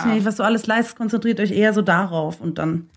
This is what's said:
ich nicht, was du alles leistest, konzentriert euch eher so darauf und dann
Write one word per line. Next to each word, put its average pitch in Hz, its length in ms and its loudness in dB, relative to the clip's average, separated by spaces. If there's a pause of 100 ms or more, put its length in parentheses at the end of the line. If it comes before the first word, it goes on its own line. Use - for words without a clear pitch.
ich 220 80 2
nicht, 214 100 2
was 208 120 0
du - 80 -2
alles 220 240 0
leistest, 233 300 0
konzentriert 226 420 -2
euch 208 100 0
eher 214 220 4
so 208 100 2
darauf 170 580 0
und 160 180 -6
dann 165 380 -4